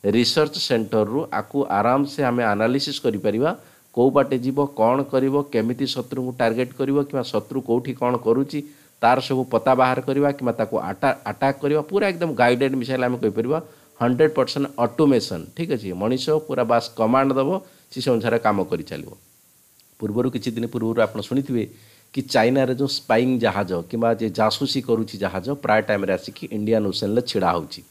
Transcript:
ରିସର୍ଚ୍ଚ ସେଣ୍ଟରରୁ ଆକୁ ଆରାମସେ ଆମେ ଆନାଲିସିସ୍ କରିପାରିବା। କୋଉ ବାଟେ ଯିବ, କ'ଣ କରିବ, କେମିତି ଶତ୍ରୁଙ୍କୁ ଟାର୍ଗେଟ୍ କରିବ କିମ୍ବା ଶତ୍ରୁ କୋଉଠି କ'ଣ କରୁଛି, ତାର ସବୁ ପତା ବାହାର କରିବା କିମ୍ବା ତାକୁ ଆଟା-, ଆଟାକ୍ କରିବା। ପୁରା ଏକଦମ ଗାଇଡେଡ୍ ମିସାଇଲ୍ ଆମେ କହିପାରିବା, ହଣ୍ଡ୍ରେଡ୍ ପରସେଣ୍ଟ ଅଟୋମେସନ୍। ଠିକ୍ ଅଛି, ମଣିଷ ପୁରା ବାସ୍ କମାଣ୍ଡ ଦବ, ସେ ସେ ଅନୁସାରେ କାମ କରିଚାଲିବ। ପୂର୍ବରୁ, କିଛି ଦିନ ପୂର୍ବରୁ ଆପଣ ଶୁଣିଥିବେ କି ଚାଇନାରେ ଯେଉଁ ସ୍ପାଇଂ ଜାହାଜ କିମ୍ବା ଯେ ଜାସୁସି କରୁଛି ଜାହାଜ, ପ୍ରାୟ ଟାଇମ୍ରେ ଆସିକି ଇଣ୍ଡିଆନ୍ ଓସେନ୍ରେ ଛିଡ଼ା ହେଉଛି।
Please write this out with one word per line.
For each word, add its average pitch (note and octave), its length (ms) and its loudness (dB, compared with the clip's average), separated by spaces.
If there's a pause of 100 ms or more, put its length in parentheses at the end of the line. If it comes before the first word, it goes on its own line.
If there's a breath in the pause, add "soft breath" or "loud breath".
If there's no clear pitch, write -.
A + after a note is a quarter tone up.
ରିସର୍ଚ୍ଚ B2 540 2
ସେଣ୍ଟରରୁ A2+ 720 0
ଆକୁ C3+ 320 -2
ଆରାମସେ C3+ 600 0
ଆମେ A#2+ 200 0
ଆନାଲିସିସ୍ A#2 560 0
କରିପାରିବା। G#2+ 560 0 (360 loud breath)
କୋଉ B2+ 180 4
ବାଟେ C#3 280 2
ଯିବ, C3 200 -2 (180)
କ'ଣ A#2+ 260 2
କରିବ, C3+ 400 0 (100)
କେମିତି B2+ 340 0
ଶତ୍ରୁଙ୍କୁ B2+ 520 -6
ଟାର୍ଗେଟ୍ A#2+ 360 0
କରିବ C#3 280 -2
କିମ୍ବା C#3 200 -4
ଶତ୍ରୁ A#2+ 380 -4
କୋଉଠି B2+ 320 -2
କ'ଣ B2 240 0
କରୁଛି, C3+ 420 0 (420 loud breath)
ତାର B2+ 200 4
ସବୁ C3 240 -2
ପତା B2+ 300 2
ବାହାର B2+ 260 4
କରିବା C#3 320 0
କିମ୍ବା B2+ 200 -2
ତାକୁ A2+ 260 -2
ଆଟା-, G2+ 380 0 (100)
ଆଟାକ୍ C3+ 340 -2
କରିବା। D3 200 0
ପୁରା G3 280 -2
ଏକଦମ E3+ 260 -4
ଗାଇଡେଡ୍ B2 420 4
ମିସାଇଲ୍ B2+ 280 -2
ଆମେ B2 140 0
କହିପାରିବା, A#2 400 -2 (420 loud breath)
ହଣ୍ଡ୍ରେଡ୍ B2+ 340 4
ପରସେଣ୍ଟ C3+ 320 0 (120)
ଅଟୋମେସନ୍। A#2+ 680 2 (120)
ଠିକ୍ E3 160 -4
ଅଛି, G#2 200 -6
ମଣିଷ A2+ 380 -2
ପୁରା C3 340 0
ବାସ୍ A#2 300 2
କମାଣ୍ଡ C3 380 2
ଦବ, C3+ 180 2 (400 loud breath)
ସେ C3 100 -10
ସେ C3 100 0
ଅନୁସାରେ A#2 280 2
କାମ G#2 260 2
କରିଚାଲିବ। D#2 460 -6 (920)
ପୂର୍ବରୁ, A#2 300 -2
କିଛି A#2+ 200 -4
ଦିନ A2+ 160 -6
ପୂର୍ବରୁ A2+ 360 -2
ଆପଣ A2 180 0
ଶୁଣିଥିବେ B2 440 -2 (500 loud breath)
କି C#3 80 -2
ଚାଇନାରେ B2+ 520 2
ଯେଉଁ C3+ 140 -2
ସ୍ପାଇଂ B2 500 0
ଜାହାଜ G2+ 320 0 (200)
କିମ୍ବା A#2 240 0
ଯେ A2 160 -2
ଜାସୁସି A2 500 0
କରୁଛି A2+ 380 -2
ଜାହାଜ, F#2+ 280 -4 (120)
ପ୍ରାୟ A2 240 2
ଟାଇମ୍ରେ G2 300 0
ଆସିକି - 400 -6
ଇଣ୍ଡିଆନ୍ G#2+ 340 0
ଓସେନ୍ରେ G#2 360 -2
ଛିଡ଼ା F#2+ 280 0
ହେଉଛି। E2 300 -4 (100)